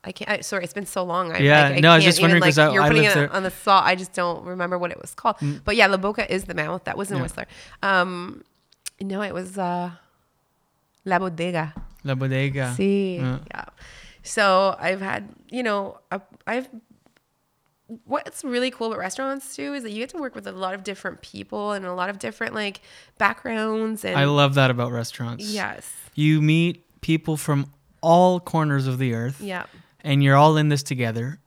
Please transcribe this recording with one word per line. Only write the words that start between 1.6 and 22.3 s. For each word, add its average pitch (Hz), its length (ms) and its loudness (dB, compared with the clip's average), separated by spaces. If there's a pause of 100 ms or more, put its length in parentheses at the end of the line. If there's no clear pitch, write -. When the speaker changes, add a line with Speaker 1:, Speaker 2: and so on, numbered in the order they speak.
Speaker 1:
I, 139 60 0
I 135 60 0
Speaker 2:
no, 160 120 10
I 165 60 10
was 156 60 8
Speaker 1:
can't 180 60 8
Speaker 2:
just 170 100 4
Speaker 1:
even, 170 40 4
Speaker 2:
wondering 170 180 6
Speaker 1:
like, 165 140 6
Speaker 2:
'cause - 20 6
I, 151 160 6
Speaker 1:
you're 143 80 4
Speaker 2:
I 147 60 4
Speaker 1:
putting 151 160 6
Speaker 2:
lived 202 120 4
Speaker 1:
it 151 40 4
Speaker 2:
there. 143 140 0
Speaker 1:
on 190 100 -2
the 185 80 -4
spot. 196 340 2
I 185 80 4
just 185 200 -6
don't 175 300 -4
remember 180 360 -6
what 175 100 -4
it - 100 -12
was - 140 -18
called. 208 240 -2
Speaker 2:
Mm. 143 260 -4
Speaker 1:
But 208 120 -2
yeah, 220 100 8
La 190 120 2
Boca 202 360 -2
is 190 120 -4
the 175 100 -12
mouth. 165 300 -6
That - 120 -6
was 196 140 -6
in 165 60 -4
Speaker 2:
Yeah. 127 60 -2
Speaker 1:
Whistler. - 220 -10 (380)
Um, 180 600 0 (560)
no, 196 220 -6
it 196 140 -6
was, 185 240 -10
uh, 175 320 -4 (1120)
La 185 140 2
Bodega. 170 540 -4 (300)
Speaker 2:
La 135 120 -2
Bodega. 131 640 -2
Speaker 1:
Sí, 196 420 0
Speaker 2:
Yeah. 127 200 -4 (140)
Speaker 1:
yeah. - 120 -12 (580)
So 196 560 2
I've 190 220 -4
had, 202 280 -6 (200)
you 254 140 -6
know, 202 360 -4 (120)
a, 190 80 -8 (280)
I've, 254 200 -6 (1400)
what's - 380 -6
really 247 280 -2
cool 226 160 -6
about 220 120 -6
restaurants 269 560 -8
too 285 180 -8
is 269 100 -8
that 220 80 -12
you 214 80 -10
get 254 100 -8
to 370 80 -14
work 277 160 -8
with 202 140 -14
a 196 40 -10
lot 185 220 -6
of 190 100 -12
different 190 380 -10
people 208 520 -8
and 190 120 -6
a 180 80 -6
lot 180 160 -4
of 202 100 -10
different, 220 360 -8